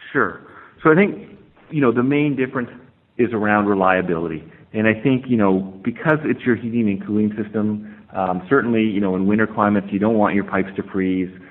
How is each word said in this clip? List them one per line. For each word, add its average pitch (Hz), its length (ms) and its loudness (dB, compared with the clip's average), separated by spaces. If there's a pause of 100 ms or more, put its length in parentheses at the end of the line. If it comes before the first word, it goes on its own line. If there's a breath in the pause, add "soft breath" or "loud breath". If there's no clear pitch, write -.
(120)
Sure. 98 300 0 (420 loud breath)
So 160 80 8
I 156 40 6
think, 185 420 0 (320)
you 156 120 -2
know, 123 100 4
the 123 120 0
main 143 320 0
difference 127 340 -4 (480)
is 120 140 2
around 104 360 2
reliability. 90 760 0 (300 loud breath)
And 110 140 0
I 110 60 4
think, 127 340 0
you 123 100 2
know, 98 220 4 (240)
because 151 400 0
it's 131 220 -4
your 120 100 2
heating 113 320 -2
and 98 180 -2
cooling 107 360 0
system, 107 540 -6 (180)
um, 92 360 -2
certainly, 117 340 2
you 101 180 0
know, 95 140 0
in 95 100 0
winter 107 220 2
climates, 104 440 0
you 98 80 -2
don't 110 160 2
want 101 200 2
your 98 80 0
pipes 95 320 -4
to 101 80 -6
freeze. 95 460 -2 (220 loud breath)